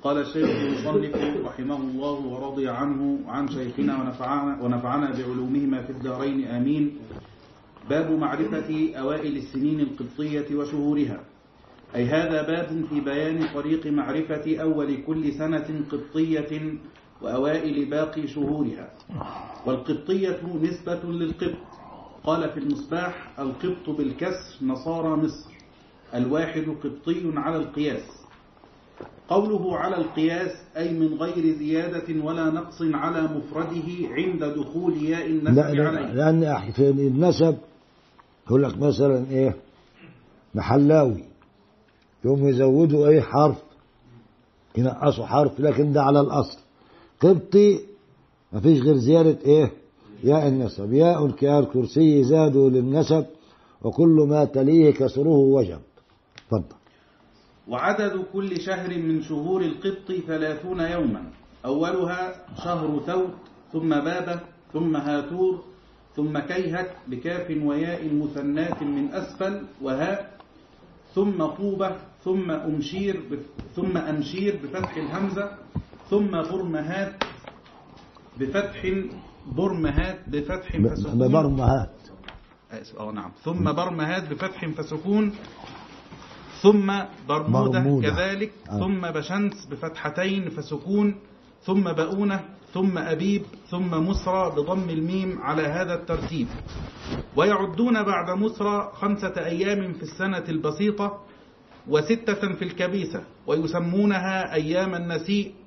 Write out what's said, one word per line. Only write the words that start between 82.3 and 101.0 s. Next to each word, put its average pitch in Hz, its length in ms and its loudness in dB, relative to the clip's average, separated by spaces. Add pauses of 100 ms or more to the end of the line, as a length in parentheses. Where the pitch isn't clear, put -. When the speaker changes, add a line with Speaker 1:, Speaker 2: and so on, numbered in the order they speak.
Speaker 1:
آسف، 110 280 -16
آه، 107 120 -8
نعم. 92 200 -10 (120)
ثم 165 280 0
برمهات 170 580 -4
بفتح 170 400 -8
فسكون، 175 640 -2 (1300)
ثم 196 320 6 (360)
برمودة 135 500 2
Speaker 2:
برمودة. 139 300 2
Speaker 1:
كذلك، 196 420 -2 (180)
Speaker 2:
آه. 208 100 -4
Speaker 1:
ثم 190 220 -2
بشنس 180 720 -4
بفتحتين 165 800 -4
فسكون، 196 640 -2 (480)
ثم 185 300 0
بؤونة، 190 500 0 (300)
ثم 185 240 0
أبيب، 165 460 -2 (260)
ثم 175 380 -2
مسرى 185 500 0
بضم 175 320 -2
الميم 180 520 -4
على 151 200 -2
هذا 170 320 -2
الترتيب. 165 540 -4 (880)
ويعدون 202 680 2
بعد 180 340 -2
مسرى 208 560 -2
خمسة 202 440 -2
أيام 180 560 -2
في - 100 -10
السنة 185 460 -4
البسيطة، 196 680 -2 (720)